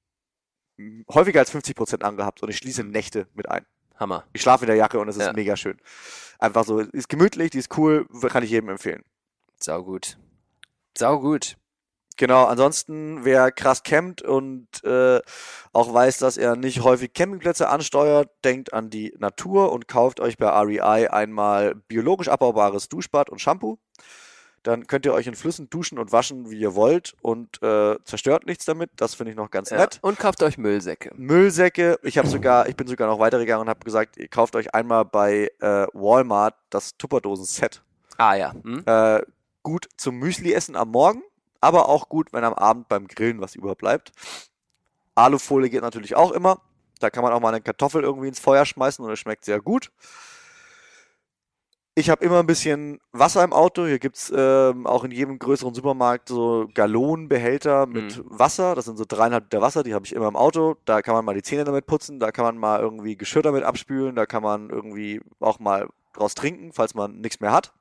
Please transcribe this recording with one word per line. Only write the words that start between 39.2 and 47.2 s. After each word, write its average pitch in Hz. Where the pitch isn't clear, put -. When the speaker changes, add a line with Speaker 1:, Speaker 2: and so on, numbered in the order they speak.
Speaker 1:
gut 160
zum 123
Müsli-Essen 170
am 110
Morgen, 175
aber 165
auch 151
gut, 156
wenn 120
am 117
Abend 113
beim 101
Grillen 113
was 95
überbleibt. 98
Alufolie 131
geht 123
natürlich 113
auch 175
immer. 185
Da 110
kann 120